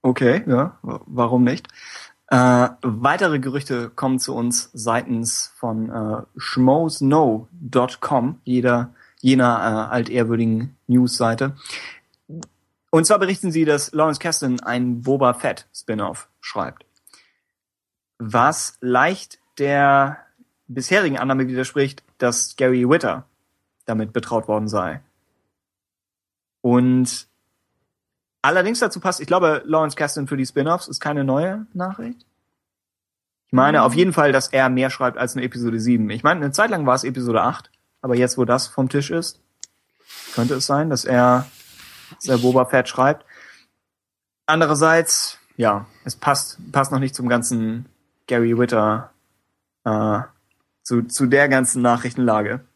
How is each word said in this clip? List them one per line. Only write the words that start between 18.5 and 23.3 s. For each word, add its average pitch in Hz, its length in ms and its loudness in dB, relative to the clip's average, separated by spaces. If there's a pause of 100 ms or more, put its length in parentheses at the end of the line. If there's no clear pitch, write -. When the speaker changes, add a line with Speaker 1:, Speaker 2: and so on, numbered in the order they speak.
Speaker 1:
leicht 127 580 0 (180)
der 139 600 2 (500)
bisherigen 139 500 0
Annahme 131 300 0
widerspricht, 135 560 -4 (140)
dass - 380 -2
Gary 127 340 2
Whitta 123 360 0 (600)